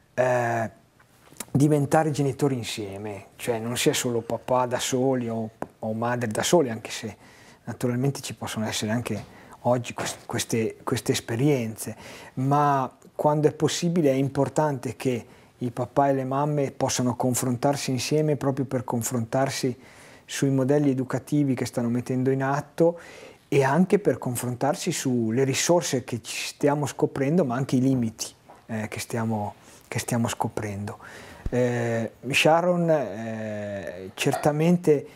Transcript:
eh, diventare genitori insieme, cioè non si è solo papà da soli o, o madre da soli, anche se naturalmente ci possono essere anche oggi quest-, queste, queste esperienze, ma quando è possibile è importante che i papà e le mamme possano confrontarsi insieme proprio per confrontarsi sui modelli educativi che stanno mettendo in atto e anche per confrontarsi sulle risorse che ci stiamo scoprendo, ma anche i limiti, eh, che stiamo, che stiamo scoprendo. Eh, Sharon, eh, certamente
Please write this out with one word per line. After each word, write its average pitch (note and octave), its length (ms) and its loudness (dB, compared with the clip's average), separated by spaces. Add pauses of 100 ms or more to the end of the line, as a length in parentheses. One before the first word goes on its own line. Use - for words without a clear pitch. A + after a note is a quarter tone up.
(140)
eh, A#2+ 580 0 (800)
diventare D3+ 600 4
genitori C#3 440 0
insieme, G2+ 800 -8
cioè A#2 240 -4
non A#2 180 -4
si - 120 4
è C#3 40 2
solo A#2+ 280 -2
papà B2 440 0
da A#2+ 140 -2
soli B2+ 500 0
o, A2+ 220 -4 (280)
o A2 140 -4
madre A#2 340 -2
da A2 160 -2
soli, D#3 260 4
anche A2 220 -8
se - 240 -10 (500)
naturalmente B2 560 -2
ci - 120 -8
possono A2 320 -6
essere A2 260 -2
anche A2+ 420 -4 (280)
oggi B2 320 0
quest-, - 320 -8
queste, A2+ 580 -2
queste - 280 -2
esperienze, A#2 840 0 (400)
ma C#3 560 2 (220)
quando D3+ 340 4
è C#3 60 4
possibile D#3+ 580 2
è C3 40 4
importante C3+ 800 0
che B2 300 -2 (340)
i B2 120 -4
papà C#3 380 0
e C#3 40 4
le C3 120 -2
mamme C#3 460 0
possano B2 440 0
confrontarsi B2+ 760 0
insieme D3+ 440 0
proprio C3+ 300 0
per B2 180 -4
confrontarsi B2+ 920 -2 (500)
sui - 240 0
modelli C3+ 400 4
educativi C3+ 640 0
che B2 120 -2
stanno A#2 240 -2
mettendo B2+ 400 0
in C3+ 140 0
atto D3 560 0 (480)
e C#3 160 2
anche F3+ 360 4
per C3+ 180 2
confrontarsi B2+ 720 -2
sulle B2 520 0
risorse C3+ 600 2
che A#2 180 -6
ci - 260 -8
stiamo D3 400 0
scoprendo, D3 580 2
ma A#2+ 100 -2
anche C3+ 200 0
i B2 60 4
limiti, B2+ 440 0 (400)
eh, A2 240 -6
che A2+ 100 -10
stiamo, A2+ 540 -4 (340)
che - 120 -4
stiamo A#2 280 0
scoprendo. G#2 680 -6 (520)
Eh, A#2+ 640 0 (180)
Sharon, E3+ 580 4
eh, G#2 1300 -4
certamente D3+ 1000 2